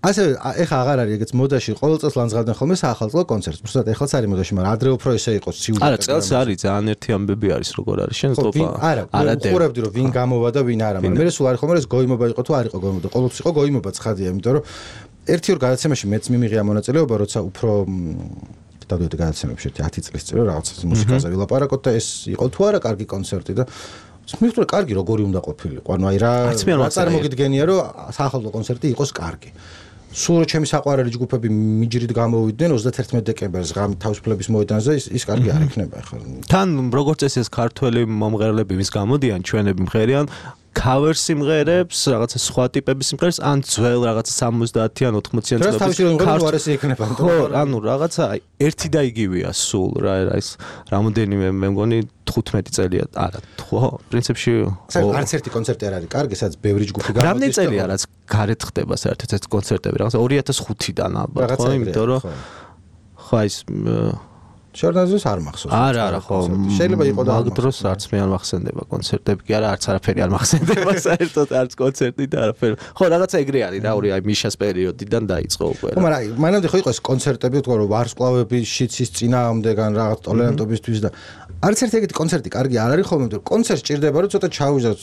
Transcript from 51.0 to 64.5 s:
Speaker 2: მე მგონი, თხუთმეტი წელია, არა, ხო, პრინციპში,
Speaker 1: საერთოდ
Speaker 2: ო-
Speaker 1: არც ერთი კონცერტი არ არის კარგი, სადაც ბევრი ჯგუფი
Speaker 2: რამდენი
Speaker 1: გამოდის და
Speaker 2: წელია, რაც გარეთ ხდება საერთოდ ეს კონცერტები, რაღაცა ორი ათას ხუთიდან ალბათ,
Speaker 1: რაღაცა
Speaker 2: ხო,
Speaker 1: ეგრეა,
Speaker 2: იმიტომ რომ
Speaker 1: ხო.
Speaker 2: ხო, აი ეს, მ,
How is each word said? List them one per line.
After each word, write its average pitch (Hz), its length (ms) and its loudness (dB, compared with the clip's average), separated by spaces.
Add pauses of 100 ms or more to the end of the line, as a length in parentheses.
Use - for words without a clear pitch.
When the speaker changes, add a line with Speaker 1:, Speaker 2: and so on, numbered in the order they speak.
Speaker 2:
მე 98 180 0
მგონი, 107 300 0 (220)
თხუთმეტი - 520 -4
წელია, 90 380 0
არა, - 280 -4 (160)
ხო, - 260 -4 (220)
პრინციპში, 120 500 -2 (320)
Speaker 1:
საერთოდ 101 280 2
Speaker 2:
ო- - 80 2
Speaker 1:
არც 139 100 -4
ერთი 151 200 -4
კონცერტი 113 340 -4
არ 98 100 -4
არის 85 140 -8
კარგი, 123 280 -2
სადაც 92 200 -2
ბევრი 101 300 2
ჯგუფი 101 240 -4
Speaker 2:
რამდენი 110 100 2
Speaker 1:
გამოდის 247 320 2
და - 60 0
Speaker 2:
წელია, 104 260 2
რაც 95 180 -2 (200)
გარეთ 107 400 0
ხდება - 340 -4
საერთოდ - 320 -4
ეს 101 160 -4
კონცერტები, - 540 -2
რაღაცა 113 200 0
ორი 127 180 4
ათას 135 220 0
ხუთიდან - 540 -4
ალბათ, - 300 -4
Speaker 1:
რაღაცა 123 180 0
Speaker 2:
ხო, 120 80 2
Speaker 1:
ეგრეა, 135 100 2
Speaker 2:
იმიტომ 110 280 0
რომ 131 140 0
Speaker 1:
ხო. 90 120 -10 (840)
Speaker 2:
ხო, - 200 -4
აი 107 120 4
ეს, 98 180 -2
მ, - 680 -2 (380)